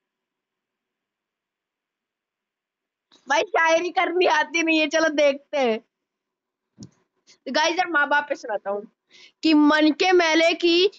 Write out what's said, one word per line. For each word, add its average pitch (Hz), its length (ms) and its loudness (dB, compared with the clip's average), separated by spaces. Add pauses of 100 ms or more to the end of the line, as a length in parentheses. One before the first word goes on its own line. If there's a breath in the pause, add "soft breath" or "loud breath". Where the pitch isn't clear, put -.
(3250)
भाई, 294 140 0
शायरी 330 480 0
करनी 349 360 -2
आती 311 360 -2
नहीं 320 180 2
है, 311 80 0
चलो 320 260 0
देखते 285 440 0
हैं। 226 220 0 (1700 soft breath)
गाइस, 311 320 -2
यार, 359 120 -4
माँ 285 180 -2
बाप 285 200 -2
पे 277 60 -6
सुनाता 214 360 -8
हूँ 208 160 -8 (560 soft breath)
कि 320 120 2
मन 302 360 4 (100)
के 370 120 0
मैले 330 420 2
की 349 340 2 (100)